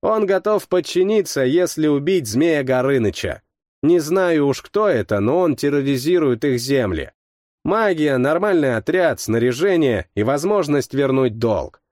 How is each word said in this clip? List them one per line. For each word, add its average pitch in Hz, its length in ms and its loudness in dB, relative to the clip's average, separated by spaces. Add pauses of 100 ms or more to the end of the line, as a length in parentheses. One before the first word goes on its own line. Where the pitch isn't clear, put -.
Он 220 220 0
готов 196 440 0
подчиниться, 185 720 0
если 156 440 0
убить 147 400 0
змея 147 360 0
Горыныча. 127 800 -2 (400)
Не 170 160 4
знаю 165 480 0
уж, 135 160 -2
кто 208 260 -2
это, 107 320 0
но 123 180 0
он 165 180 0
терроризирует 139 880 0
их 131 140 0
земли. 117 540 -2 (520)
Магия, 160 520 0
нормальный 151 600 0
отряд, 156 440 0
снаряжение 123 920 0
и 101 80 -2
возможность 147 720 -2
вернуть 131 440 0
долг. 107 540 -4